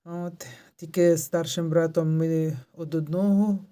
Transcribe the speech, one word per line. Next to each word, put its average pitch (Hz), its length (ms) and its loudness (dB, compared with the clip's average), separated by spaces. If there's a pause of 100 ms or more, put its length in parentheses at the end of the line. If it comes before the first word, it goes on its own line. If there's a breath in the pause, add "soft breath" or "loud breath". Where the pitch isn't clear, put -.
От, 170 420 -10 (280 loud breath)
тільки 170 420 2
з 160 60 -4
старшим 165 460 -4
братом 160 480 2
ми 160 400 0 (160)
од 160 220 -8
одного 196 640 2 (120)